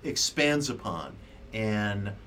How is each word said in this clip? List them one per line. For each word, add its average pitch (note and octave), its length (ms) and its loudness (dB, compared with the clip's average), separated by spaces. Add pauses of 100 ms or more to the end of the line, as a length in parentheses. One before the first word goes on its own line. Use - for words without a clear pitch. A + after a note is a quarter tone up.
expands D3 640 2
upon E2 480 -4 (360)
and G#2 600 0 (140)